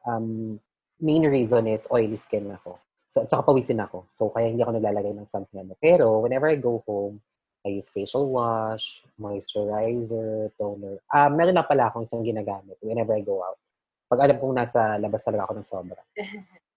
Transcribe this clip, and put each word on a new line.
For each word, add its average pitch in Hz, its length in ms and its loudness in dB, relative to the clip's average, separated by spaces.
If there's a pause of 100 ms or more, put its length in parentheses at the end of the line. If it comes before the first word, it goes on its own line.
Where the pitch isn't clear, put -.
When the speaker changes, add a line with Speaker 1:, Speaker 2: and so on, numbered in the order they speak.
Speaker 1:
um, 113 520 -4 (440)
main 156 260 4
reason 123 420 4
is 107 200 0
oily 113 340 2
skin 104 320 -4
ako. 90 240 -16 (320)
So, 113 160 2
tsaka - 180 2
pawisin 127 380 4
ako. 92 320 -8
So, 107 160 0
kaya 117 240 0
hindi 117 80 2
ako 113 160 0
naglalagay 104 340 0
ng 104 160 -10
something 98 320 -10
ano. 95 180 -14
Pero, 139 440 6
whenever 127 240 2
I 156 100 4
go 123 300 0
home, 101 340 -4 (420)
I 98 160 -4
use 98 100 -10
facial 113 400 -2
wash, 113 760 -2 (140)
moisturizer, 107 1400 -4
toner. 101 420 -8 (100)
Ah, 143 220 6
meron 170 240 4
na 175 80 4
pala 131 280 2
akong 117 160 -6
isang 117 160 -6
ginagamit 101 600 -6
whenever 110 320 0
I 107 80 0
go 98 200 -4
out. 92 160 -8 (480)
Pag 127 200 2
alam 139 120 2
kong 135 180 -4
nasa 113 420 0
labas 104 240 -4
talaga 104 240 -4
ako 107 100 -6
ng 104 120 -14
sobra. 92 340 -12 (160)
Speaker 2:
<laughs> 202 340 -12 (260)